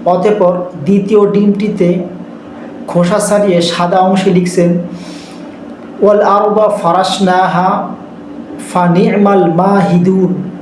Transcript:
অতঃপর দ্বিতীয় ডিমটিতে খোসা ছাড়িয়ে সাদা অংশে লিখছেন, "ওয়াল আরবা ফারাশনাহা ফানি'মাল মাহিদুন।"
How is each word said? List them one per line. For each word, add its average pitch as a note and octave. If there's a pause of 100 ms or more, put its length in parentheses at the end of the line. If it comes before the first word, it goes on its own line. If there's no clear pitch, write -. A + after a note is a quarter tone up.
অতঃপর F3+ (320)
দ্বিতীয় G3+
ডিমটিতে G3+ (920)
খোসা F3+
ছাড়িয়ে G3+
সাদা F3
অংশে F#3+
লিখছেন, F3 (1200)
"ওয়াল G3+
আরবা G#3
ফারাশনাহা F#3 (840)
ফানি'মাল F3+
মাহিদুন।" F#3 (100)